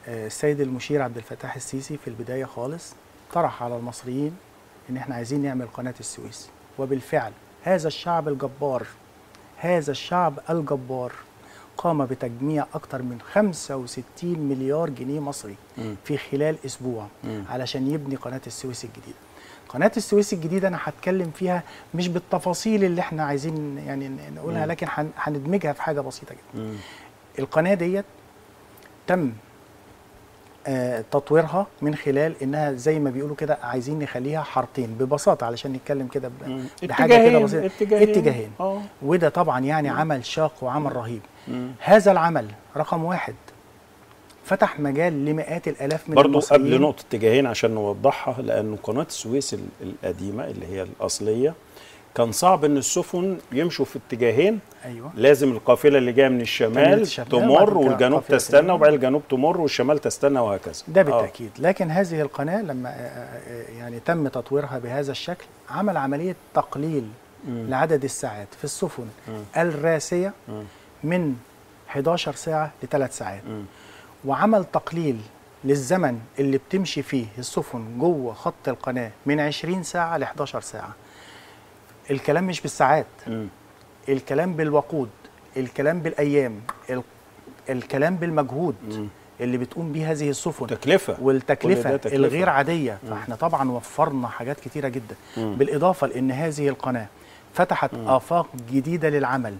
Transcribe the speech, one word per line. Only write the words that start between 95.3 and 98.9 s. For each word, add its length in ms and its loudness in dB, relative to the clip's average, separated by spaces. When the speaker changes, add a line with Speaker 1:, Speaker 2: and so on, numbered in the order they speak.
Speaker 2:
مم. 180 -2
Speaker 1:
بالإضافة 520 2
لأن 240 0
هذه 380 -2
القناة 380 -4
فتحت 400 0
Speaker 2:
مم. 140 -6
Speaker 1:
آفاق 400 2
جديدة 380 0